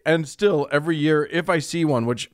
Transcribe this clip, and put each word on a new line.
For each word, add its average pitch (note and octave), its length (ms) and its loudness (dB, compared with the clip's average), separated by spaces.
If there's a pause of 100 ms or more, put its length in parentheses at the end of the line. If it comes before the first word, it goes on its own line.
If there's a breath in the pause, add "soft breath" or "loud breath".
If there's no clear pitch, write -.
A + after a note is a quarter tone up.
and D#3+ 240 2
still F3 420 0
every D3+ 240 0
year, D3+ 360 2
if E3 180 -2
I F3 80 2
see D#3+ 280 -2
one, B2+ 200 0
which A#2+ 280 -4